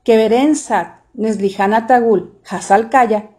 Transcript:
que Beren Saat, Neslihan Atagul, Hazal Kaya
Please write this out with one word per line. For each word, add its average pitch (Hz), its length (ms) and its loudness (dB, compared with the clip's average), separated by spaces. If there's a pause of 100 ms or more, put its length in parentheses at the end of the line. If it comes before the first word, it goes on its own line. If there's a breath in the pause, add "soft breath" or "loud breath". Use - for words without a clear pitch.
que 226 140 2
Beren 247 380 2
Saat, 196 440 -6 (160)
Neslihan 202 580 -2
Atagul, 226 640 0 (100)
Hazal 208 440 -2
Kaya 226 480 0